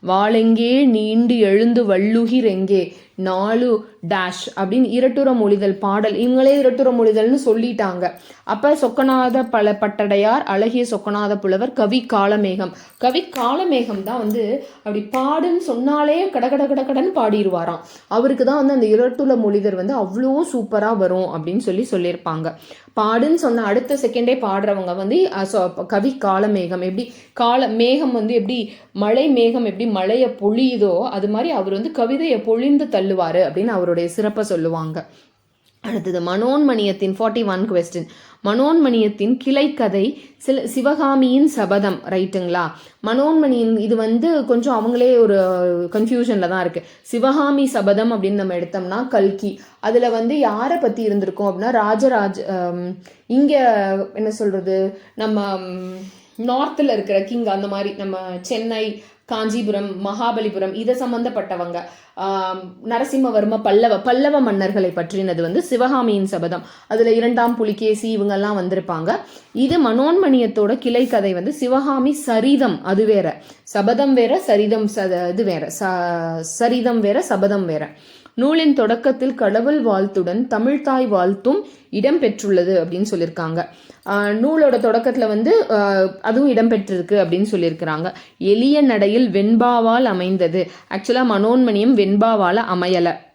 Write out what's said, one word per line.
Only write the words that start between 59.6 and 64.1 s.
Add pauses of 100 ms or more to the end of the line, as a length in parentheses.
மகாபலிபுரம்
இதை
சம்பந்தப்பட்டவங்க, (340)
ஆம், (120)
நரசிம்மவர்ம
பல்லவ,
பல்லவ